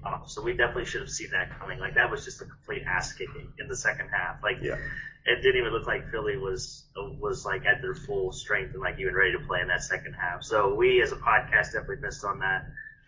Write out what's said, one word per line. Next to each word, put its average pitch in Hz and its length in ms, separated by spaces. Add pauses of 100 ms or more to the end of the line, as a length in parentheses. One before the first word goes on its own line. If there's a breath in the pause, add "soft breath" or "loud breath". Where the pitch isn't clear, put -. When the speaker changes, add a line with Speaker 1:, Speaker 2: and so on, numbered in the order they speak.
Speaker 1:
off. 95 240
So 107 120
we 117 120
definitely 120 320
should 107 160
have - 80
seen - 220
that 92 260
coming. 95 220
Like, - 160
that - 160
was - 140
just - 160
a - 40
complete - 400
ass 90 280
kicking - 460
in - 80
the - 80
second - 340
half. 90 340
Like, 101 180
Speaker 2:
Yeah. - 140 (500 loud breath)
Speaker 1:
it 117 160
didn't 127 180
even 113 140
look 110 140
like 104 240
Philly 107 260
was, 95 480 (100)
was, 101 500
like, 95 200
at 101 160
their 92 140
full 95 360
strength - 420
and, 95 80
like, 90 180
even 92 140
ready 92 200
to 87 60
play 90 220
in 87 80
that 85 140
second - 300
half. 90 300
So 104 320
we, 123 260
as 110 100
a - 60
podcast, 107 560
definitely 98 240
missed 98 260
on 98 160
that. 95 260 (420 loud breath)